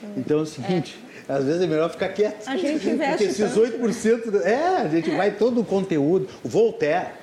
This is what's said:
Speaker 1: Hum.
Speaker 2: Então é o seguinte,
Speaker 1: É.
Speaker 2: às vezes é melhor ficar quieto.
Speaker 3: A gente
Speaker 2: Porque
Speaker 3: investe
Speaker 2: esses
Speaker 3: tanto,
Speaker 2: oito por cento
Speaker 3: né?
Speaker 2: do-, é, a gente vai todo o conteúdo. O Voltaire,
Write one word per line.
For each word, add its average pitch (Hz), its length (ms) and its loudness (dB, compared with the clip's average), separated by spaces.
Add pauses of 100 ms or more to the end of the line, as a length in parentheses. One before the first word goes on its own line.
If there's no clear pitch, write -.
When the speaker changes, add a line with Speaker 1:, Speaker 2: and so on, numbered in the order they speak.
Speaker 1:
Hum. 208 140 -12
Speaker 2:
Então 135 220 0
é 156 40 0
o 156 40 -6
seguinte, 165 520 -4 (300)
Speaker 1:
É. - 60 -6
Speaker 2:
às 139 100 0
vezes 160 160 0
é 185 60 2
melhor 160 240 2
ficar 185 180 -4
quieto. 208 400 -2
Speaker 3:
A 269 80 -2
gente 285 180 0
Speaker 2:
Porque 208 160 -2
Speaker 3:
investe 277 340 0
Speaker 2:
esses 185 120 0
Speaker 3:
tanto, 196 240 2
Speaker 2:
oito 240 180 2
por 233 140 0
cento 226 380 0
Speaker 3:
né? 202 80 2
Speaker 2:
do-, 175 80 -2
é, 311 320 2
a 220 100 0
gente 160 220 0
vai 175 220 2
todo 233 280 2
o 208 40 2
conteúdo. 180 640 2 (160)
O 139 60 -6
Voltaire, 165 600 2 (140)